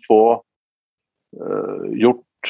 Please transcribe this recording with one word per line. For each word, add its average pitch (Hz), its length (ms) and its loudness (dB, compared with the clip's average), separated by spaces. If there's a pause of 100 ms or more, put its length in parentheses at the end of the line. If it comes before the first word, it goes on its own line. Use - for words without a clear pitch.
få, 113 320 4 (960)
eh, 98 460 -8 (100)
gjort, 120 320 0 (260)